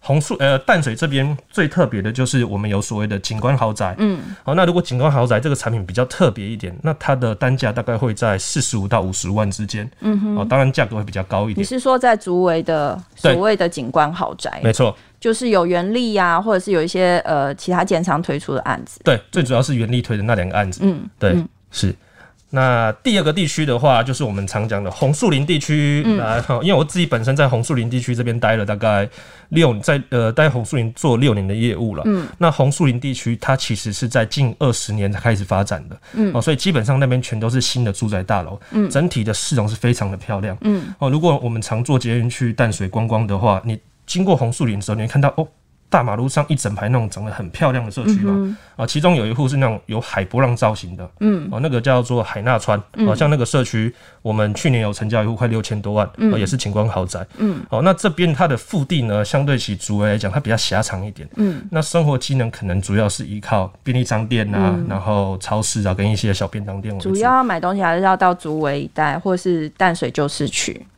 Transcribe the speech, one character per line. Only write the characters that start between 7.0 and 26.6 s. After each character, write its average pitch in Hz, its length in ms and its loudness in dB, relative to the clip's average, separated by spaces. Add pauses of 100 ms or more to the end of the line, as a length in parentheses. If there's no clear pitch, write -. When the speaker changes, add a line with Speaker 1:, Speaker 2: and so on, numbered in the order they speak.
Speaker 1:
的 120 200 0
单 127 200 0
价 123 160 0
大 117 120 -4
概 117 160 -2
会 110 160 -2
在 101 240 0
四 - 240 -4
十 - 160 -2
五 98 100 -2
到 104 140 2
五 95 100 -4
十 95 160 -6
万 104 220 0
之 104 160 -6
间。 107 200 -6 (140)
Speaker 2:
嗯 208 180 0
哼。 208 180 -2
Speaker 1:
哦， 208 120 -2
当 135 100 2
然 135 140 4
价 131 140 0
格 110 100 -6
会 107 80 -4
比 101 80 -10
较 95 120 -4
高 101 260 -2
一 - 20 -4
点。 190 80 -4
Speaker 2:
你 202 40 0
是 254 140 -4
说 254 200 2
在 247 180 4
竹 185 280 0
围 165 180 2
的 151 360 -2 (220)
Speaker 1:
对。 - 140 6
Speaker 2:
所 175 80 0
谓 214 120 4
的 185 140 0
景 135 220 -6
观 151 200 2
豪 180 260 -6
宅？ - 280 -8
Speaker 1:
没 113 80 4
错。 107 240 2 (220)
Speaker 2:
就 226 140 0
是 240 160 -2
有 185 180 4
元 180 280 0
利 233 200 0
啊， 175 260 2
或 214 120 0
者 185 80 2
是 202 100 -6
有 175 100 4
一 160 60 0
些， 180 380 2
呃， 139 300 0
其 - 180 -4
他 175 100 2
建 180 220 0
商 160 160 0
推 139 180 -4
出 139 160 -6
的 127 60 -2
案 95 240 -4
子。 - 180 -20
Speaker 1:
对， 127 160 4 (140)
最 180 100 0
主 127 120 0
要 117 80 4
是 139 120 0
元 117 160 0
利 123 120 2
推 120 120 -4
的 101 80 -2
那 113 120 2
两 104 120 0
个 92 80 -6
案 101 160 0
子。 90 140 -8
Speaker 2:
嗯， 185 240 0 (100)
Speaker 1:
对， 98 120 2
Speaker 2:
嗯。 165 180 2 (220)
Speaker 1:
是。 95 220 -2 (580)
那 123 420 2 (100)
第 214 160 2
二 165 60 0
个 151 80 2
地 165 160 0
区 156 160 0
的 131 120 2
话， 120 260 6
就 131 100 0
是 135 100 -2
我 117 80 -2
们 98 160 -2
常 107 220 -2
讲 101 160 -2
的 90 60 -4
红 143 220 0
树 196 180 2
林 143 140 2
地 160 140 0
区。 147 460 2
Speaker 2:
嗯。 214 140 2
Speaker 1:
来， 117 240 0
哈， 120 200 0